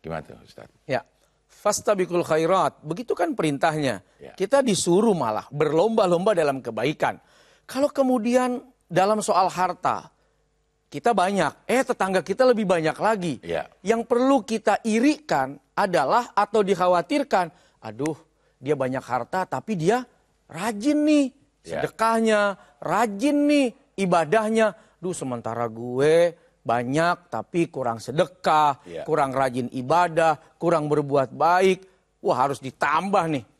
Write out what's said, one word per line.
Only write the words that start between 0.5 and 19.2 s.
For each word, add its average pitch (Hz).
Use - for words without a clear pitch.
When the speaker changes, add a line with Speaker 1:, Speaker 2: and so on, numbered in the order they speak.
Speaker 2:
Ya. 127
Fastabiqul 185
khairat. 165
Begitu 185
kan 339
perintahnya. 151
Speaker 1:
Ya. -
Speaker 2:
Kita 240
disuruh 208
malah 110
berlomba-lomba 180
dalam 147
kebaikan. 117
Kalau 277
kemudian 254
dalam 196
soal 185
harta, 160
kita 185
banyak, 185
eh, 240
tetangga 190
kita 190
lebih 220
banyak 160
lagi. 175
Speaker 1:
Ya. 82
Speaker 2:
Yang 226
perlu 254
kita 220
irikan 208
adalah 180
atau 208
dikhawatirkan, 180
"Aduh, 127
dia 139
banyak 131
harta 123